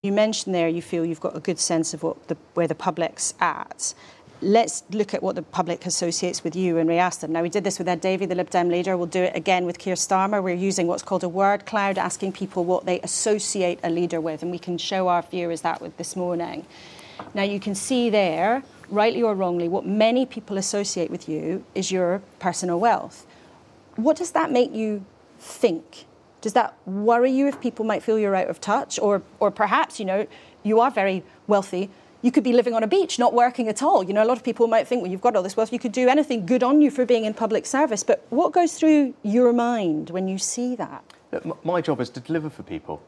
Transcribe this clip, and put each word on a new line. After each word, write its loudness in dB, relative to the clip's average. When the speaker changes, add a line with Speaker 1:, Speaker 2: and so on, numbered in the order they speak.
Speaker 1:
You 0
mentioned 0
there 2
you -2
feel -4
you've -4
got -6
a -8
good -4
sense -2
of -10
what -6
the, -4
where 2
the -2
public's -4
at. -4
Let's 2
look -4
at -4
what -4
the -6
public -4
associates -4
with -4
you 0
and 2
re-ask 0
them. -6
Now, 0
we -2
did -2
this -2
with -4
Ed -2
Davey, -2
the -4
Lib -4
Dem 0
leader. 0
We'll -2
do 0
it -2
again 0
with -6
Keir -4
Starmer. 0
We're -2
using 0
what's -2
called -2
a -4
word 0
cloud, -2
asking -4
people -6
what 0
they -2
associate -2
a -2
leader -2
with, -6
and -6
we -6
can -6
show -2
our 2
viewers -6
that -4
with -14
this -10
morning. -4
Now, 0
you -2
can -4
see 0
there, 2
rightly 2
or 2
wrongly, 0
what -2
many 2
people -8
associate -4
with -10
you -4
is -4
your 0
personal -2
wealth. 0
What 4
does -8
that 0
make 2
you -4
think? -4
Does -6
that 2
worry 2
you 2
if -2
people -4
might -2
feel 2
you're 2
out 0
of -8
touch? -2
Or, 2
or 4
perhaps, 0
you -4
know, -2
you 4
are 6
very 0
wealthy. 0
You 2
could 4
be 2
living 4
on 2
a 0
beach, 2
not 4
working 2
at -4
all. 4
You -4
know, 2
a 6
lot 4
of -14
people 2
might 2
think, -2
"Well, -6
you've -6
got 4
all 4
this -6
wealth, 0
you -4
could -4
do 4
anything 2
good 2
on 6
you 6
for 0
being 4
in -2
public 0
service." 0
But 2
what 2
goes 4
through 4
your 4
mind 0
when -4
you -4
see -4
that? -10
Speaker 2:
Look, -8
m-, -6
my 0
job 0
is -4
to -12
deliver -4
for -16
people. -10